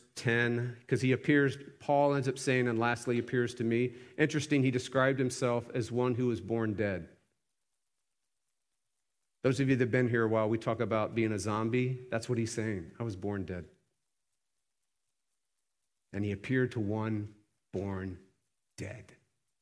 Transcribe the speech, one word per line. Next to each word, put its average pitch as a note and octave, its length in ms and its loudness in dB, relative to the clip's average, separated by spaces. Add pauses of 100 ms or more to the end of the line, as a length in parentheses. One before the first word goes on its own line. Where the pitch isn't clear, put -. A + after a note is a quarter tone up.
(160)
ten? A#2+ 600 0 (100)
'Cause B2 140 0
he C3 120 4
appears, C#3 440 4 (220)
Paul C#3+ 360 2
ends C#3 140 0
up C3 100 -4
saying, B2+ 300 2
"And A2+ 100 0
lastly A#2+ 400 0
appears A#2+ 360 0
to A#2 100 -4
me." A#2+ 300 0 (240)
Interesting, D3 440 2
he C3 80 4
described C3 480 2
himself B2 540 0
as A#2+ 180 -4
one B2 240 2
who B2 120 0
was A2+ 140 0
born A2 340 -2
dead. F#2 340 -2 (2250)
Those C3+ 180 2
of C3+ 80 4
you C3 80 6
that B2 80 4
have A#2 60 -2
been B2+ 180 2
here A#2 160 2
a A2 40 2
while, A2 200 2
we A2+ 100 2
talk A2+ 220 -2
about G#2+ 340 0
being A2 180 2
a G#2 60 -2
zombie. A2+ 720 -2
That's A2+ 180 -4
what B2 80 0
he's A2+ 160 -2
saying. G#2 460 -4
"I A#2+ 40 -6
was A2 140 -6
born G2 280 -4
dead." F2 200 -8 (2500)
And G2 120 -2
he G#2 80 -2
appeared B2+ 400 0
to A#2 80 -4
one G#2+ 540 -2 (380)
born F#2+ 460 -6 (580)
dead. - 400 -14 (460)